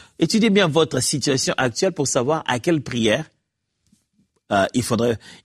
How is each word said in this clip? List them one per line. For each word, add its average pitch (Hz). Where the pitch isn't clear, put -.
Étudiez 220
bien 196
votre 147
situation 139
actuelle 131
pour 139
savoir 143
à 123
quelle 160
prière, 117
euh, 98
il 123
faudrait, 117